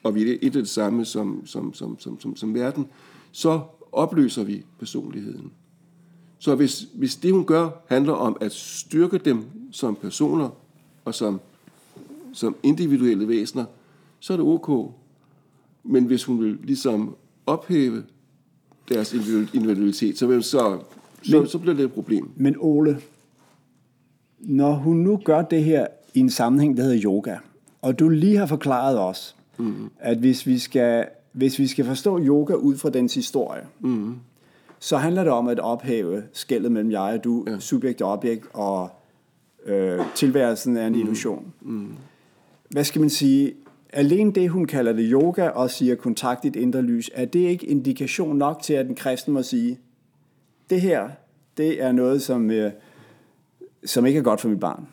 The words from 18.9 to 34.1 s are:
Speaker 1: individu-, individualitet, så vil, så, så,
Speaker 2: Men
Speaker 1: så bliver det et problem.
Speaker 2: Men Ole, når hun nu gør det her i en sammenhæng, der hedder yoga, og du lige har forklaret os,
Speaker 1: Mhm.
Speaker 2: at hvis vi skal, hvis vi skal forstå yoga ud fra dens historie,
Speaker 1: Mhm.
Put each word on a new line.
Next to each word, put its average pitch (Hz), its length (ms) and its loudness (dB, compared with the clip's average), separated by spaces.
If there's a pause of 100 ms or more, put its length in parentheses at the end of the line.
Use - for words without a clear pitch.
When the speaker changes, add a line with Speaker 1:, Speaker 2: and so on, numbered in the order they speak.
Speaker 1:
individu-, 107 400 -2
individualitet, 104 640 0
så 123 80 0
vil, 120 160 4
så, 110 360 0 (440)
så, 151 180 6
Speaker 2:
Men 143 80 0
Speaker 1:
så 170 100 -6
bliver 170 160 0
det 139 100 2
et 123 80 -2
problem. - 440 -2
Speaker 2:
Men 139 220 2
Ole, 151 420 2 (1400)
når 139 340 2
hun 147 240 2
nu 190 280 2
gør 156 180 4
det 160 220 2
her 151 220 4 (280)
i 131 60 4
en 131 100 6
sammenhæng, 131 460 4
der 123 60 0
hedder 127 220 4
yoga, 101 320 0 (460)
og 131 160 0
du 160 100 6
lige 165 280 4
har 202 100 2
forklaret 135 540 0
os, - 360 -6 (220)
Speaker 1:
Mhm. 107 400 -6
Speaker 2:
at 117 200 0
hvis 127 280 2
vi 127 120 2
skal, 120 480 0 (260)
hvis 131 260 0
vi 139 80 2
skal 131 180 -2
forstå 196 360 0
yoga 147 340 2
ud 143 220 2
fra 143 140 -4
dens 123 240 0
historie, 123 480 -4 (180)
Speaker 1:
Mhm. 117 340 -4 (640)